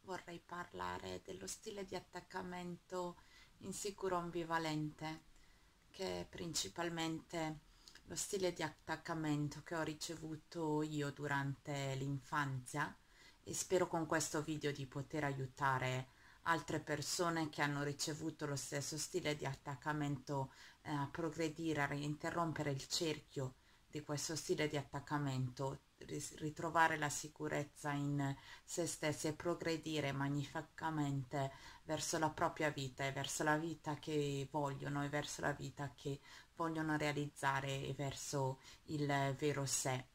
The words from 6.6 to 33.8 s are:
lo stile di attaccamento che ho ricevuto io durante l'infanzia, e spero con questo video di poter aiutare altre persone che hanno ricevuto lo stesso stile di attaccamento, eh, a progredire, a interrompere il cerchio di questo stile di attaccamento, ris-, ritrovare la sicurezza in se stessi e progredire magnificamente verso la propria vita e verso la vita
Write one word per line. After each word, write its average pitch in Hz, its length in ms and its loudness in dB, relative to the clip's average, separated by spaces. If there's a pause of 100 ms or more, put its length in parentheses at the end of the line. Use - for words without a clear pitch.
lo 175 120 -8
stile 185 360 0
di 170 100 -4
attaccamento 151 1000 0
che 170 140 -4
ho 160 60 2
ricevuto 156 1000 -2
io 147 280 0
durante 139 840 0
l'infanzia, 139 1000 0 (480)
e - 120 -8
spero 175 340 4
con 165 160 2
questo 156 380 2
video 147 300 0
di 139 120 -4
poter 143 400 -2
aiutare 131 840 2 (340)
altre 160 360 2
persone 160 720 2
che 156 140 0
hanno 143 200 2
ricevuto 156 600 -2
lo 143 120 0
stesso 143 420 -4
stile 151 380 0
di 147 100 -4
attaccamento, 143 1080 -2 (300)
eh, 156 80 -8
a 143 200 0
progredire, 160 680 0
a 143 140 2
interrompere 151 800 0
il 135 140 -2
cerchio 143 680 0 (360)
di 151 120 -6
questo 147 340 -2
stile 151 320 2
di 151 80 0
attaccamento, 139 1040 0 (180)
ris-, - 380 -6
ritrovare 160 600 4
la 151 120 2
sicurezza 147 840 -2
in 143 440 2 (300)
se 170 220 0
stessi 151 400 0
e 156 60 4
progredire 156 800 0
magnificamente 143 1400 0 (300)
verso 156 360 0
la 156 120 4
propria 156 400 2
vita 135 340 -2
e 135 80 0
verso 135 300 -2
la 151 140 8
vita 156 400 -2